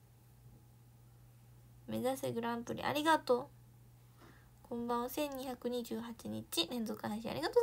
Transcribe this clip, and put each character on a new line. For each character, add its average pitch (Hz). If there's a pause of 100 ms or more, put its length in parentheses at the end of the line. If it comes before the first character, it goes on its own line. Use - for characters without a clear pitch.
(1900)
目 220
指 254
せ 262
グ 233
ラ 233
ン 233
プ 233
リ。 233
あ -
り 294
が 311
と 247
う。 - (1200)
こ 240
ん 240
ば 240
ん 240
は。 254
千 294
二 262
百 247
二 240
十 226
八 233
日 -
連 240
続 214
配 214
信 226
あ -
り 262
が 339
と 480
う、 -